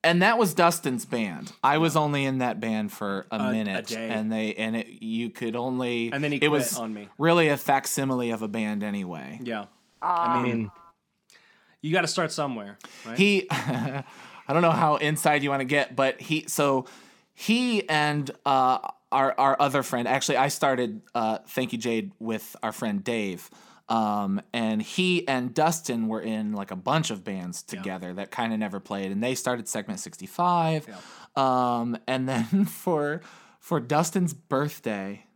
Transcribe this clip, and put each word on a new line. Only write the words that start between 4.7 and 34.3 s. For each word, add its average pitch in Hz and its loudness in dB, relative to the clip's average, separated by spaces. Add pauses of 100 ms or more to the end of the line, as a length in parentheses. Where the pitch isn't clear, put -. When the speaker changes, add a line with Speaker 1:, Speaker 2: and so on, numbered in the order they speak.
Speaker 1:
it, 113 -4 (160)
you 113 -4
could 117 -6
only, 120 -2
Speaker 2:
And 139 -4
then 147 -2
he 143 -2
Speaker 1:
it - -4
Speaker 2:
quit 147 4
Speaker 1:
was 135 0
Speaker 2:
on 113 -6
me. 104 -10 (120)
Speaker 1:
really 165 6
a 143 4
facsimile 131 0
of 110 -4
a 110 -4
band 107 -2
anyway. 90 -6
Speaker 2:
Yeah. 110 -6 (360)
Speaker 3:
Aw. 170 2
Speaker 2:
I - 0
mean, 113 0 (1080)
you 151 -2
gotta 175 4
start 160 -2
somewhere, 113 -6 (260)
right? 113 -8
Speaker 1:
He, 196 6
<laughs> - -4
I 131 -4 (460)
don't 156 4
know 165 6
how 151 4
inside 147 2
you 143 0
wanna 139 0
get, 139 0
but 131 2
he, 156 -4
so 135 2 (500)
he 233 2
and, 147 2 (160)
uh, 131 4 (320)
our, 135 2
our 135 6
other 139 4
friend, 120 -2
actually, 131 2
I 135 4
started, 123 0 (140)
uh, 110 0
Thank 127 -4
You 117 -6
Jade 110 -2
with 110 -6
our 110 -4
friend 104 -2
Dave. 104 -4 (400)
Um, 104 0 (120)
and 110 0
he 180 0
and 127 -2
Dustin 151 0
were 110 -2
in, 107 -4
like, 98 -6
a 95 -8
bunch 131 0
of 95 -8
bands 92 -8
Speaker 2:
Yeah. 95 -10
Speaker 1:
together 92 -8
that 95 -8
kinda 113 -2
never 101 -4
played, 98 -6
and 101 -2
they 127 0
started 123 -4
Segment 101 -8
sixty-five. 165 0
Speaker 2:
Yeah. 104 -18 (400)
Speaker 1:
Um, 123 2 (100)
and 131 -2
then 131 2
<laughs> - -
for, 160 -2 (380)
for 160 -2
Dustin's 156 2